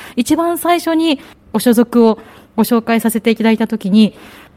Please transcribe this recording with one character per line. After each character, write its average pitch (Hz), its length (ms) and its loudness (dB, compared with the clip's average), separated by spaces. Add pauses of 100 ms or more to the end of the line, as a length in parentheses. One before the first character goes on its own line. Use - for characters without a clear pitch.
(160)
一 247 200 0
番 339 220 -2
最 339 220 -2
初 330 140 -4
に 320 260 0 (320)
ご 220 80 -2
所 247 120 2
属 233 340 2
を 220 120 0 (380)
ご 226 80 2
紹 226 180 -2
介 226 180 -2
さ 226 80 -2
せ 220 140 -4
て 233 80 0
い 220 60 0
た 220 80 -6
だ 226 80 2
い 220 40 0
た 220 120 -4
と 220 100 -6
き 202 100 -8
に、 208 260 2 (420)